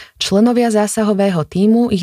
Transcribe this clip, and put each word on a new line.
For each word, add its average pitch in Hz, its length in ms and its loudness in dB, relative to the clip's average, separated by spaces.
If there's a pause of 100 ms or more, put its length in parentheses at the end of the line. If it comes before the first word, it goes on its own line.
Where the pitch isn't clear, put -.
(180)
Členovia 233 560 0
zásahového 202 720 0
tímu 220 480 0
ich 180 100 -2